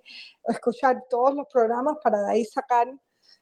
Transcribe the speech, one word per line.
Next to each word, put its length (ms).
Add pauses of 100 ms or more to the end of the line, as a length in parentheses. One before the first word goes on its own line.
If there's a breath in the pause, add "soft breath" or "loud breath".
(240 loud breath)
<laughs> 240
escuchar 600
todos 260
los 120
programas 560
para 200
de 80
ahí 140
sacar, 420 (540 soft breath)